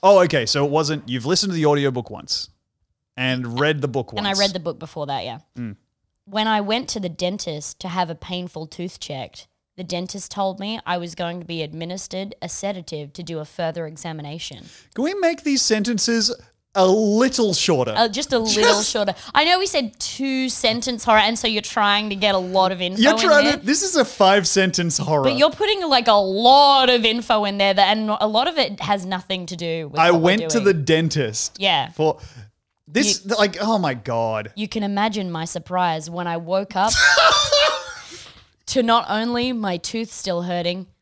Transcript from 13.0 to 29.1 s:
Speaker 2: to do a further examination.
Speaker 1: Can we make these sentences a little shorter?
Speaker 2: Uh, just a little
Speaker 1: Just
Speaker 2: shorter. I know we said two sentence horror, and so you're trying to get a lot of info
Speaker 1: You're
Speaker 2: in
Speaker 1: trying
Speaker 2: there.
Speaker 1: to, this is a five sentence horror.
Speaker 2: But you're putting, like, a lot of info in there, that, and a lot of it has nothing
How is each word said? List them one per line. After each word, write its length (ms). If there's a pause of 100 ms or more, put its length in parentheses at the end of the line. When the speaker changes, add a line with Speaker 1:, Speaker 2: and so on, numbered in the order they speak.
Speaker 2:
to 100
do 160
a 60
further 420
examination. 800 (280)
Speaker 1:
Can 100
we 120
make 280
these 200
sentences 720 (400)
a 100
little 720
shorter? 400
Speaker 2:
Uh, 140
just 240
a 60
little 220
Speaker 1:
Just 300
Speaker 2:
shorter. 240 (180)
I 120
know 120
we 100
said 320
two 500
sentence 560
horror, 140
and 200
so 80
you're 160
trying 480
to 40
get 200
a 40
lot 320
of 100
info 200
Speaker 1:
You're 120
Speaker 2:
in 60
Speaker 1:
trying 260
Speaker 2:
there. 120
Speaker 1:
to, 80
this 160
is 140
a 100
five 420
sentence 520
horror. 240
Speaker 2:
But 140
you're 120
putting, 400
like, 180
a 60
lot 760
of 140
info 400
in 120
there, 160
that, 240
and 120 (100)
a 80
lot 220
of 100
it 220
has 260
nothing 400